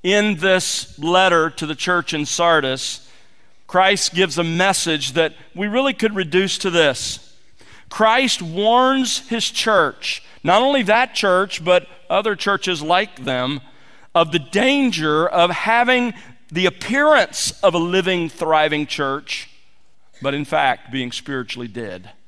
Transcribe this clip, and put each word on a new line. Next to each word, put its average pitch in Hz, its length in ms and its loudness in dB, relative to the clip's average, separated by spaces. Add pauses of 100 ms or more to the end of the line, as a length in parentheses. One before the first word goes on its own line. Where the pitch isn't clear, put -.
In 208 340 2
this - 600 -2
letter 170 520 2
to - 160 -8
the 151 80 -6
church 175 400 -2
in 147 100 -2
Sardis, 143 800 0 (600)
Christ 190 480 2
gives 170 240 0
a 175 40 -2
message 165 720 -2
that 160 220 0 (200)
we 196 120 -6
really 254 260 0
could 214 240 -2
reduce 185 420 0
to 190 120 -2
this. - 640 0 (560)
Christ 226 500 2
warns 233 880 0
his 226 220 -4
church, - 720 -2 (200)
not 190 200 4
only 269 220 2
that 226 300 2
church, 185 480 0
but 180 240 2 (220)
other 202 260 0
churches 185 460 -2
like 170 460 -2
them, 131 340 -4 (540)
of 165 180 0
the 170 60 -2
danger 180 920 0
of 175 220 2
having 240 640 0 (360)
the 180 140 -2
appearance 269 880 0 (100)
of 185 120 4
a 175 40 0
living, 175 520 0
thriving 156 560 0
church, - 640 -6 (720)
but 139 120 -2
in 147 120 -4
fact 131 440 0
being 123 220 -6
spiritually 123 560 -8
dead. 98 420 -12 (180)